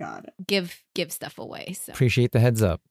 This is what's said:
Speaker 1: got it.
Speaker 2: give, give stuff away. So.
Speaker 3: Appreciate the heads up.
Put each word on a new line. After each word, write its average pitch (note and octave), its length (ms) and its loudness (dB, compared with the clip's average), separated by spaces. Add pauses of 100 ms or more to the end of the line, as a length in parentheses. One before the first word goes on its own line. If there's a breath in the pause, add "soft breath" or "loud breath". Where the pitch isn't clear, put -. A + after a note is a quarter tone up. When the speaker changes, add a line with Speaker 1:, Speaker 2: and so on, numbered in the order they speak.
Speaker 1:
got - 240 -10
it. - 100 -20 (140)
Speaker 2:
give, F#3 340 -2 (140)
give E3 160 -4
stuff - 260 -12
away. - 420 -12
So. - 120 -14
Speaker 3:
Appreciate B2 400 2
the A#2 80 4
heads A#2 200 4
up. F2 200 2 (100)